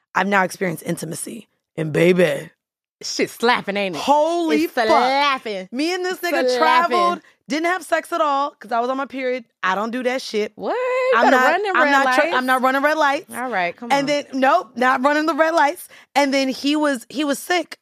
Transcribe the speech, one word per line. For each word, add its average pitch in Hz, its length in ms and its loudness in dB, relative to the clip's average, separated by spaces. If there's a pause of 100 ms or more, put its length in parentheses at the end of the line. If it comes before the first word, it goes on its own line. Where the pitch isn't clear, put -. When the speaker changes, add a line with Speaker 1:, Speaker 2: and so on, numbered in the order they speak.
(140)
Speaker 1:
I've 190 140 0
now 202 160 4
experienced 180 420 -4
intimacy. - 600 -10 (300)
And 160 160 -6
baby, 165 560 2 (520)
Speaker 2:
Shit - 280 -4
slapping, 214 460 -2
ain't 196 220 -4
it? - 40 -6
Speaker 1:
Holy 311 600 2
Speaker 2:
It's - 100 -4
Speaker 1:
fuck. 233 140 0
Speaker 2:
slapping. 254 840 0
Speaker 1:
Me 302 200 -2
and 359 120 -4
this 359 140 -4
nigga 339 280 -2
Speaker 2:
Slapping. 247 100 0
Speaker 1:
traveled, 339 640 2 (300)
didn't 311 160 -2
have 349 180 -2
sex 214 300 -4
at 339 80 -2
all 285 300 0
'cause 208 200 -14
I 233 80 0
was 240 100 0
on 262 60 -2
my 269 100 -4
period. 254 380 -6 (180)
I 185 140 0
don't 214 160 -4
do 247 120 -6
that 254 180 -2
shit. 214 340 -4
Speaker 2:
What? 285 220 -6 (400)
Speaker 1:
I'm - 80 4
Speaker 2:
Better 359 100 6
Speaker 1:
not, 254 160 4
Speaker 2:
run 370 120 0
them 392 120 -2
Speaker 1:
I'm 339 80 4
Speaker 2:
red 294 80 2
Speaker 1:
not 277 120 4 (120)
tra-, 269 80 4
Speaker 2:
lights. 320 140 -2
Speaker 1:
I'm 254 80 -2
not 254 160 2
running 262 200 2
red 302 160 2
lights. 285 360 -2
Speaker 2:
All 240 160 -6
right, 180 260 -2
come 240 160 -8
Speaker 1:
And 285 100 2
Speaker 2:
on. 277 40 -2
Speaker 1:
then, 285 280 -2
nope, 269 440 2
not 254 260 2
running 294 220 2
the 330 80 0
red 320 200 0
lights. 320 360 0 (260)
And 277 180 2
then 269 140 0
he 277 300 -2
was, 285 320 0
he 294 160 -4
was 277 140 -2
sick. 349 420 -4